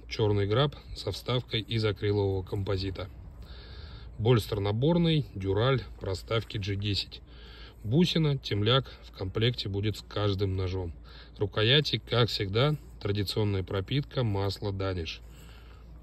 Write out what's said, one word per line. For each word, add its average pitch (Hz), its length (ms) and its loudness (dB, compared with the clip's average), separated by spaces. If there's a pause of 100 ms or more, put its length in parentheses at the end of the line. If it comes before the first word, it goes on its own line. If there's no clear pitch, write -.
чёрный 104 380 2
граб 131 280 4 (200)
со - 160 -4
вставкой 117 500 -2
из 110 240 0
акрилового 101 580 2
композита. 95 640 -2 (1080)
Больстер 110 420 4
наборный, 147 680 4 (100)
дюраль, 107 460 2 (180)
проставки - 580 -4
G 98 180 -2
десять. 101 460 -4 (640)
Бусина, 151 520 4
темляк 117 540 2 (120)
в - 140 -16
комплекте 110 520 0
будет 101 280 0
с - 40 -10
каждым 98 560 0
ножом. 92 360 -2 (440)
Рукояти, 113 720 2
как 117 180 6
всегда, 113 480 2 (260)
традиционная 101 600 0
пропитка, 123 640 0
масло 98 480 0
Даниш. 95 480 -4 (800)